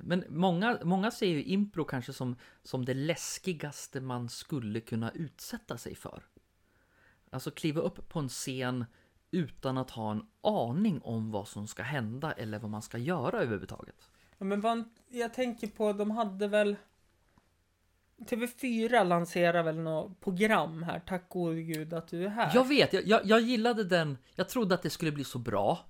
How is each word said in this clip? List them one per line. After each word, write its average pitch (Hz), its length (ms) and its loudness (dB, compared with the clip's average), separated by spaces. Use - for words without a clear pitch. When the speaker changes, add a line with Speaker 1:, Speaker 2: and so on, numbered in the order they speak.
Speaker 1:
men 180 260 0
många, 185 540 2
många 190 280 2
ser 226 160 0
ju 160 160 2
impro 196 420 0
kanske 135 280 -4
som, 127 240 -4
som 127 220 -4
det 127 100 -2
läskigaste 147 1040 -4
man 123 280 -6
skulle 113 520 -6
kunna 113 300 -4
utsätta - 680 -10
sig - 160 -12
för. - 280 -14
Alltså 131 200 -6
kliva 156 300 -2
upp - 280 -4
på - 100 -6
en 139 100 -2
scen 127 560 -4
utan 135 440 -2
att 127 120 -4
ha 110 200 -4
en 107 160 -4
aning 170 600 0
om 110 280 -4
vad 104 180 -4
som 104 180 -10
ska - 160 -10
hända 131 500 -4
eller 107 260 -6
vad 107 120 -8
man 107 120 -6
ska - 160 -10
göra 151 420 -2
överhuvudtaget. - 680 -6
Speaker 2:
Ja, 196 60 -8
men 202 160 0
vad, 226 240 0
jag 233 260 -4
tänker 240 320 -2
på, 208 260 0
de 208 180 -2
hade 208 380 -2
väl, 208 280 4
T 247 80 -2
V 233 100 -2
fyra 233 440 4
lanserar 175 580 4
väl 160 160 0
något 160 420 -4
program 175 600 2
här, 170 240 -4
Tack 180 220 -4
gode 165 340 -2
gud 160 320 -6
att 165 140 -6
du 175 160 -4
är 196 40 -2
här. 214 260 0
Speaker 1:
Jag 254 140 8
vet, 262 240 6
jag, 180 140 2
jag, 214 180 8
jag 220 160 8
gillade 226 440 2
den. 165 340 2
Jag 185 140 -2
trodde 202 260 2
att - 80 2
det 160 80 -2
skulle 160 220 0
bli 147 120 -4
så - 140 -8
bra. 117 400 2